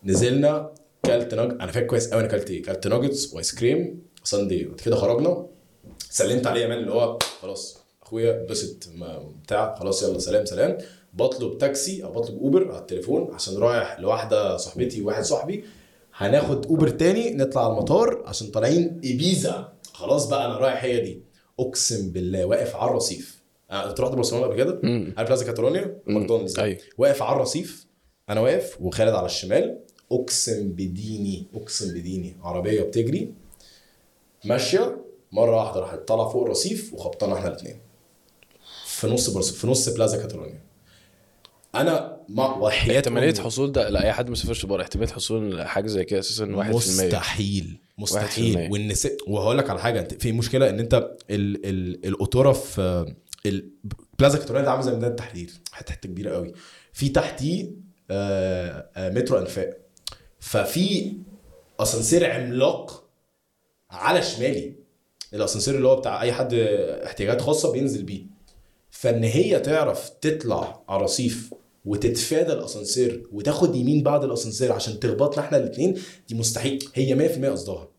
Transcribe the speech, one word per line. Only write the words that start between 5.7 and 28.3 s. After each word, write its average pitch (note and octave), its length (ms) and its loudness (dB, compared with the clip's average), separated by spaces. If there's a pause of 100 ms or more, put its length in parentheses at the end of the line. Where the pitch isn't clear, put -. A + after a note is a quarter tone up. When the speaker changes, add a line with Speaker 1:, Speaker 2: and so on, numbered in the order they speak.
Speaker 1:
سلمت - 480 0
عليه A#2 140 2
يا A2+ 80 0
مان، A#2 100 -2
اللي G#2+ 140 -4
هو: A#2 260 2 (240)
"خلاص - 380 -10 (220)
اخويا، A2+ 400 0
اتبسط، - 520 -8
ما، E2 240 -12 (240)
بتاع، A2 320 -2
خلاص - 280 -2
يلا - 160 0
سلام - 260 2
سلام". - 340 0 (360)
بطلب A#2+ 440 0
تاكسي C#3 460 -2
او - 80 -10
بطلب - 260 -4
اوبر F3+ 340 4
على D3 80 -10
التليفون - 540 -2
عشان F#2+ 220 -6
رايح A#2 440 2
لواحده G#2+ 560 0
صاحبتي A2+ 460 -4
وواحد G#2+ 220 -2
صاحبي، F3 400 -2 (500)
هناخد - 520 2
اوبر D3+ 220 4
تاني G#3+ 460 2
نطلع C3+ 300 2
على A2+ 80 2
المطار D3+ 540 2
عشان G#2 200 -8
طالعين C#3+ 580 2
ايبيزا. C#3 680 0 (200)
خلاص - 360 2
بقى A#2+ 180 0
انا A#2+ 120 -4
رايح، C3 260 2
هي B2 160 2
دي. F#2+ 220 -6 (380)
اقسم G2+ 520 -2
بالله F2+ 320 0
واقف G#2+ 320 0
على A#2 140 0
الرصيف. - 520 -4 (280)
آه، G2 200 -4
انت - 100 -6
رحت B2+ 120 0
برشلونه B2 340 0
قبل - 100 -2
كده؟ - 260 0
Speaker 2:
مم. A2+ 340 0
Speaker 1:
عارف A2+ 120 -2
بلازا A#2+ 160 2
كاتالونيا؟ C#3 640 -2
Speaker 2:
مم. G#2 80 0
Speaker 1:
ماكدونالدز. G#2 440 0
Speaker 2:
أيوة. G#2 200 0 (200)
Speaker 1:
واقف C3+ 240 4
على A#2+ 140 0
الرصيف، - 500 -4 (420)
انا G#2 120 0